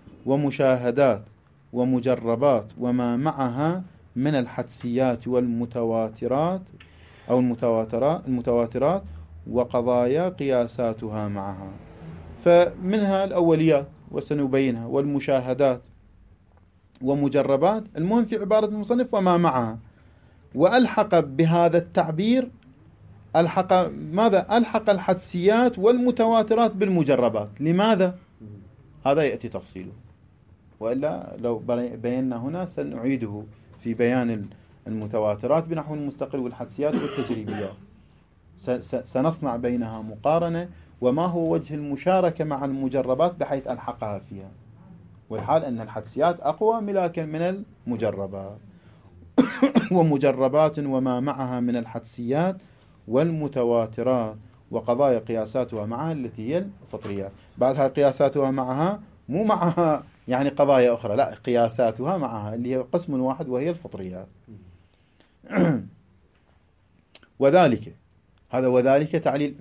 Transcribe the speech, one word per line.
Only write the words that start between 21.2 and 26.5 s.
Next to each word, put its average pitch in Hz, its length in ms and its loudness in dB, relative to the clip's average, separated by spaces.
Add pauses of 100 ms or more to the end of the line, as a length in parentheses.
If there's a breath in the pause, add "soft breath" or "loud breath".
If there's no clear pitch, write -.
التعبير، 190 720 0 (880)
ألحق 175 380 4 (380)
ماذا؟ 196 460 4
ألحق 226 320 0
الحدسيات 196 880 2
والمتواترات 226 920 4